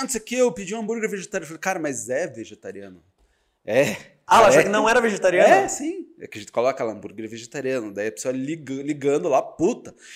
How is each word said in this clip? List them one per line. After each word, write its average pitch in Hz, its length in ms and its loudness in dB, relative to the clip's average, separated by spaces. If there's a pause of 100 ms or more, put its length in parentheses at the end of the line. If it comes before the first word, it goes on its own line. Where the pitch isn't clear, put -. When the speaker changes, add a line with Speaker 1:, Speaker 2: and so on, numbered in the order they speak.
Speaker 1:
não 262 80 -4
sei 233 100 -6
o 220 60 -8
que, 240 100 -8
eu 247 160 4
pedi 202 240 -8
um 233 60 -6
hambúrguer 220 300 -4
vegetariano." 185 340 -6
Eu 151 40 -16
falei, 160 120 -14
"Cara, 190 180 -2
mas 127 300 -6
é 143 180 -2
vegetariano." 98 760 -16 (640)
É. 135 300 2 (300)
Speaker 2:
Ah, 185 120 8
ela 220 100 10
achou 143 120 8
Speaker 1:
É. 175 40 4
Speaker 2:
que 196 60 0
não 214 180 2
era 233 140 4
vegetariano? 190 500 4
Speaker 1:
É, 392 160 4
sim. 330 380 -8 (120)
É - 80 -16
que - 120 -16
a - 20 -12
gente 101 120 -18
coloca 127 300 0
lá 117 80 -2
hambúrguer 104 380 -12
vegetariano, 120 640 -8
daí 104 160 -6
a 107 40 -6
pessoa 131 200 -6
liga, 135 400 -8 (100)
ligando 147 460 -2
lá, 135 140 2
puta. - 520 -4 (220)